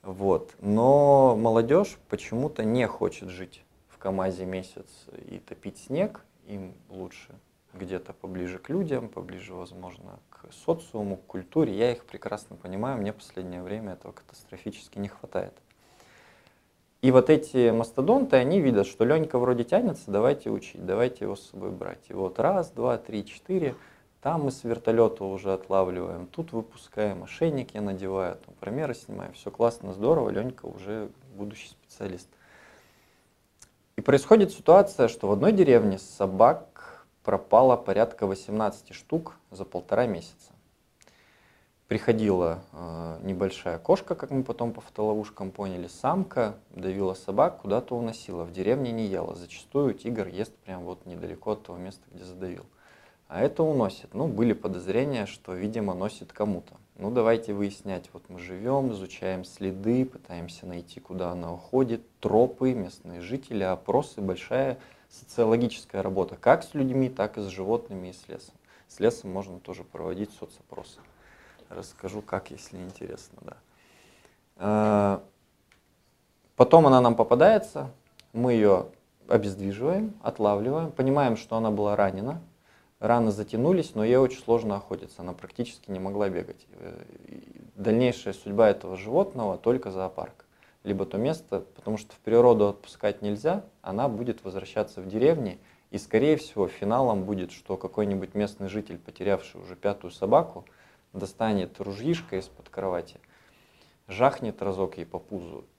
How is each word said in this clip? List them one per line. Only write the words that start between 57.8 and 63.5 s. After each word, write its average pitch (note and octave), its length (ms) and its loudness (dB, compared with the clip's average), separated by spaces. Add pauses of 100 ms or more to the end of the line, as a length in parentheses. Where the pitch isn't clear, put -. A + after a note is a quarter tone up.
Вот E2+ 140 -18
мы F2+ 100 -16
живём, A2+ 540 -4
изучаем F#2 520 -8
следы, G2+ 600 -2
пытаемся F2 580 -16
найти, F2 340 -14
куда F2+ 320 -8
она F2 220 -8
уходит, A#2 500 0 (180)
тропы, B2+ 520 4
местные F2 480 -8
жители, G#2 440 -6